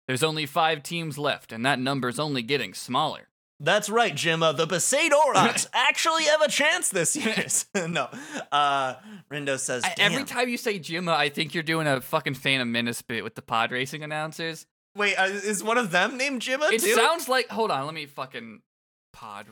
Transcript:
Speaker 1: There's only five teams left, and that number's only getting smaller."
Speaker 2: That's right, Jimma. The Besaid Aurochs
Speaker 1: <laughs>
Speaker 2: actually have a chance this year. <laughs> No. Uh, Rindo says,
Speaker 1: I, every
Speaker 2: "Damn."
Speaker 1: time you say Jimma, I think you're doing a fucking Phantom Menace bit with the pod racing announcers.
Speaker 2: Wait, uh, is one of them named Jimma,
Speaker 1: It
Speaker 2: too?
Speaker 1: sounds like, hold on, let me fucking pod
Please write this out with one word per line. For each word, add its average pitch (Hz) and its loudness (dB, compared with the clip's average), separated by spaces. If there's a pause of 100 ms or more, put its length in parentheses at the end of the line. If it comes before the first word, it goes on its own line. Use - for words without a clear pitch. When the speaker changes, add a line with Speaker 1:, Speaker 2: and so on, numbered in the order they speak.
Speaker 1:
There's 131 0
only 156 0
five 160 0
teams 165 -6
left, 139 -2
and 113 -6
that 135 2
number's 131 -2
only 147 -2
getting 113 -2
smaller." 123 -4 (320)
Speaker 2:
That's 202 2
right, 214 2
Jimma. 160 2
The 165 2
Besaid 254 2
Aurochs 233 4
Speaker 1:
<laughs> - -20
Speaker 2:
actually 311 2
have 311 4
a 294 4
chance 330 2
this 170 0
year. 220 -2 (280)
<laughs> 175 0
No. 156 0 (440)
Uh, 139 2 (360)
Rindo 139 -4
says, 127 -2
Speaker 1:
I, 190 0
every 208 4
Speaker 2:
"Damn." 277 -4
Speaker 1:
time 247 -2
you 240 -4
say 208 -2
Jimma, 165 -2
I 147 2
think 147 -4
you're 170 -2
doing 160 0
a 135 2
fucking 151 -2
Phantom 131 0
Menace 117 -2
bit 113 -6
with 113 -10
the - -16
pod 117 0
racing 135 -4
announcers. 156 -8 (300)
Speaker 2:
Wait, 202 2
uh, 190 2
is 202 -2
one 226 2
of 220 0
them 202 2
named 262 -2
Jimma, 285 0
Speaker 1:
It 226 2
Speaker 2:
too? 359 4
Speaker 1:
sounds 311 2
like, 254 0
hold 208 -2
on, 139 0
let 156 -10
me 151 -8
fucking 127 -12 (500)
pod 104 -14